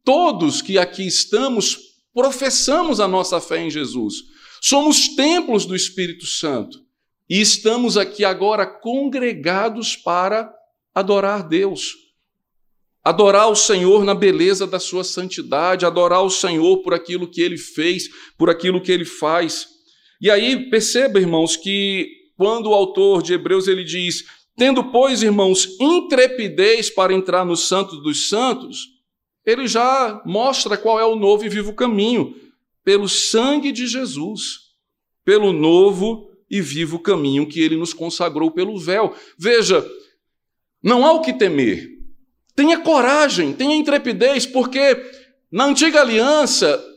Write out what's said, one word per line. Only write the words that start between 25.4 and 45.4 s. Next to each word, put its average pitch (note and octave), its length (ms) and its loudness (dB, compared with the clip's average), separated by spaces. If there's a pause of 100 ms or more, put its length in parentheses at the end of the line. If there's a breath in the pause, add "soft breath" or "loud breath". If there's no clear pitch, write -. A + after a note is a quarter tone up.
intrepidez A#3+ 1080 2
para F#3 240 0
entrar F#3 320 0
no F3 120 -2
Santo F#3+ 400 -4
dos D3 320 -4
Santos", - 580 -4 (580)
ele B3 220 0
já A#3 580 0
mostra G#3 540 -2
qual A3 220 0
é A3+ 40 2
o A3+ 120 2
novo G#3 280 2
e A3 40 -6
vivo G3+ 260 -6
caminho, A3 600 0 (480 loud breath)
pelo G3+ 240 2
sangue C#4 640 0
de A#3 140 -6
Jesus, G#3+ 720 -8 (680)
pelo G3+ 280 4
novo F#3 800 4 (180)
e G3 120 -2
vivo D#3 380 -4
caminho D3 480 0
que C#3+ 140 -4
ele D#3+ 160 2
nos E3 160 -4
consagrou D#3+ 580 -2
pelo F#3+ 280 -4
véu. F#3 360 -2 (220 loud breath)
Veja, F#3 480 2 (960 loud breath)
não B3 220 4
há D#4+ 80 6
o D#4+ 80 2
que C4 120 -4
temer. C#3 580 0 (640)
Tenha D#4 240 4
coragem, C4+ 720 2
tenha C#4 220 -2
intrepidez, C#4 720 0
porque C4 540 0 (500 loud breath)